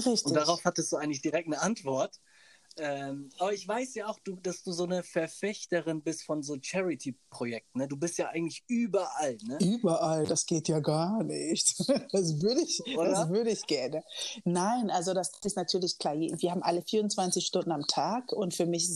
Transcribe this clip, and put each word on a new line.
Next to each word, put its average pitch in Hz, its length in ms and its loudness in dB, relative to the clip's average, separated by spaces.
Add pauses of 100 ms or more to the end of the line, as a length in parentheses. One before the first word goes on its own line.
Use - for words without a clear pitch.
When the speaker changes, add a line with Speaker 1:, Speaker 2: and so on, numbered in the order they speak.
Speaker 1:
Richtig. 233 180 2
Speaker 2:
Und 160 100 2
darauf 160 300 2
hattest 175 280 0
du 160 40 2
eigentlich 143 240 -2
direkt 165 260 0
eine 151 140 -2
Antwort. 165 580 -2 (580)
Ähm, 139 640 -4
aber 196 140 0
ich 196 140 -6
weiß 247 280 -4
ja 214 120 -6
auch, 214 140 -6
du, 190 160 -8
dass 180 260 -6
du 185 100 -6
so 175 120 -2
eine 180 180 0
Verfechterin 165 1000 -2
bist 160 200 -4
von 151 220 -4
so 143 160 -6
Charity-Projekten, 131 1200 -4
ne? 135 80 0
Du 143 80 -6
bist 165 220 -2
ja 165 100 -2
eigentlich 165 400 -4
überall, 170 720 0
ne? 123 180 -4
Speaker 1:
Überall, 165 640 4
das 160 200 0
geht 160 220 0
ja 156 100 4
gar 165 460 2
nicht. 151 540 0
<laughs> 247 340 2
Das 165 280 2
würde 240 200 4
ich, - 200 0 (160)
Speaker 2:
Oder? 170 140 4
Speaker 1:
das 185 200 4
würde 220 200 2
ich - 160 -2
gerne. 147 380 -2 (400)
Nein, 190 460 2
also 180 220 2
das 180 200 0 (100)
ist - 140 -2
natürlich 180 420 0
klar. 151 180 0
Wir 165 340 0
haben 180 120 -2
alle 175 200 2
vierundzwanzig 202 640 0
Stunden 170 260 0
am 143 140 -2
Tag 202 460 0
und 185 220 0
für 170 120 2
mich 170 180 0
ist 180 120 0